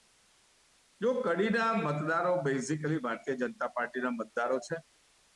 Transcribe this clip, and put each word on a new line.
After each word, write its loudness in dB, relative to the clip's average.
જો 2
કડીના 2
મતદારો 2
basically 0
ભારતીય -2
જનતા -2
પાર્ટીના -2
મતદારો -2
છે. -6